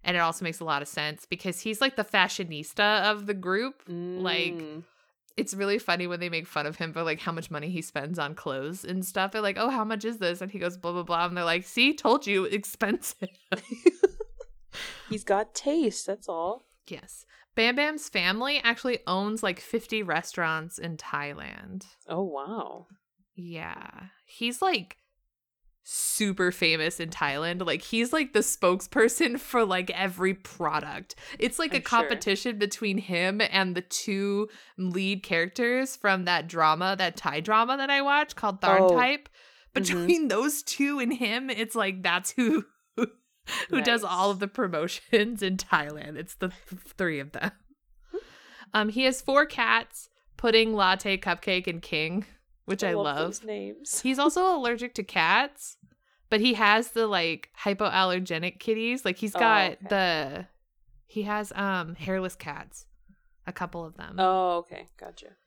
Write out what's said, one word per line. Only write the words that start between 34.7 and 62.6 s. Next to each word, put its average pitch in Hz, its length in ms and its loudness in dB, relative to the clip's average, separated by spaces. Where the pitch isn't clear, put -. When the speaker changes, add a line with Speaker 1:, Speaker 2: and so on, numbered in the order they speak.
Speaker 1:
lead 190 440 -2
characters 240 760 0
from 190 300 2
that 170 220 0
drama, 170 500 4
that 180 200 0
Thai 151 240 -2
drama 226 360 2
that 277 140 -2
I 277 100 4
watch 294 340 2
called 196 260 -2
Tharn 190 180 6
Speaker 2:
Oh. 175 60 6
Speaker 1:
Type. 277 320 2
Speaker 2:
Mm-hmm. - 520 -8
Speaker 1:
Between 294 480 2
those 254 340 0
two 285 360 0
and 247 140 0
him, 247 380 -2
it's, 226 240 -4
like, 196 260 -2
that's 180 300 0
who, 247 340 2
<laughs> - 160 -20
who - 840 -4
does 226 220 2
Speaker 2:
Nice. 175 80 -2
Speaker 1:
all 190 200 2
of 190 80 -2
the 202 80 -2
promotions 202 960 0
in 190 140 0
Thailand. 151 600 -2
It's 170 180 -12
the 185 140 -4
th-, 185 120 -14
three 160 220 0
of 143 140 -10
them. - 180 -4
Um, 214 160 2
he 240 140 0
has 262 180 2
four 277 240 10
cats, 226 600 2
Pudding, 220 380 6
Latte, 196 420 4
Cupcake, 185 500 0
and 170 140 -4
King, 165 440 -2
which 196 180 -4
I 185 80 0
Speaker 2:
I - 20 0
love - 100 0
Speaker 1:
love. 143 140 -2
Speaker 2:
those 202 160 -8
names. 208 580 -8
Speaker 1:
He's 262 180 0
also 359 360 2
allergic 240 400 -4
to 214 80 -6
cats, 190 760 0
but 214 100 4
he 240 140 4
has 220 380 4
the, 226 160 2
like, 170 420 0
hypoallergenic 185 960 0
kitties. 226 440 0
Like, 196 140 0
he's 214 180 -4
Speaker 2:
Oh, 180 40 0
Speaker 1:
got 208 340 6
Speaker 2:
okay. - 160 -16
Speaker 1:
the, 175 580 0
he 214 160 -6
has, 208 320 -4
um, 185 400 -2
hairless 185 400 -4
cats, - 500 -12